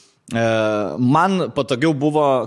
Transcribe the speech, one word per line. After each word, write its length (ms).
E, 140
man 560
patogiau 420
buvo, 320